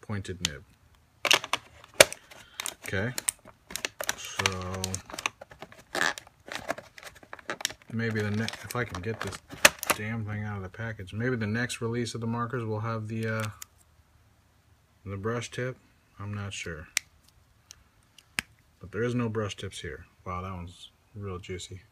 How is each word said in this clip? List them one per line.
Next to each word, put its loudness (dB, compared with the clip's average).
pointed -2
nib. -2
Okay, 2
so 0
maybe 2
the 4
ne-, 2
if -4
I 4
can -6
get -2
this -4
damn -4
thing -4
out -6
of -6
the -8
package, -10
maybe 0
the 0
next 0
release -2
of -4
the -2
markers 0
will 0
have -2
the, 0
uh, 0
the -4
brush -2
tip. -2
I'm -4
not -4
sure. -6
But -14
there 2
is 2
no 2
brush 0
tips -8
here. -8
Wow, -2
that -6
one's -10
real -6
juicy. -8